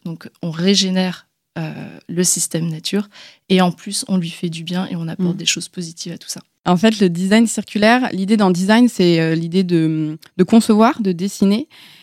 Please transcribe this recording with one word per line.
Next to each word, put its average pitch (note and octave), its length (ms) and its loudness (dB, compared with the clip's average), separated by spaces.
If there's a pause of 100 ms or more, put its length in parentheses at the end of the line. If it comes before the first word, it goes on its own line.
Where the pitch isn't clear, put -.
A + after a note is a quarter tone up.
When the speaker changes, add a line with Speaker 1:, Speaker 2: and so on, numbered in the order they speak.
Speaker 1:
Donc, E3 240 -14 (140)
on E3+ 80 -6
régénère, F#3 760 -2 (320)
euh, D#3 140 -8 (340)
le E3+ 160 -4
système E3 460 -2
nature F3+ 400 -6 (400)
et F#3 140 4
en F3+ 100 4
plus, - 360 -10
on F#3+ 100 0
lui E3+ 100 -4
fait E3+ 220 -8
du E3 120 -12
bien F3+ 280 -6
et F3+ 60 -6
on E3 120 -6
apporte F3 280 -2
Speaker 2:
Mm. - 20 -12
Speaker 1:
des E3 80 -8
choses - 220 -4
positives E3+ 440 -12
à D#3+ 60 -14
tout - 100 -20
ça. - 120 -12 (260)
Speaker 2:
En F3+ 100 4
fait, G#3+ 240 2
le G3 80 4
design F#3+ 380 2
circulaire, A3 640 0
l'idée F#3+ 240 0
dans G#3 120 4
le F#3 40 4
design, G#3+ 360 4
c'est, F3 320 2
euh, D#3+ 140 2
l'idée E3+ 300 0
de, D#3+ 540 0 (180)
de F#3 80 4
concevoir, A3+ 560 4
de G3 120 0
dessiner. G3+ 560 0 (340)